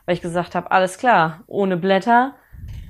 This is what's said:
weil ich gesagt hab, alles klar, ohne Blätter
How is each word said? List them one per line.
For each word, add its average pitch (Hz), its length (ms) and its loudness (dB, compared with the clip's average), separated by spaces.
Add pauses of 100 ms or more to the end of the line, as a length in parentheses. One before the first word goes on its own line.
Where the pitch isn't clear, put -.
weil 180 120 -2
ich 175 40 -8
gesagt 175 340 -6
hab, 180 180 -4
alles 185 260 2
klar, 170 480 2
ohne 190 300 -2
Blätter 196 580 2 (560)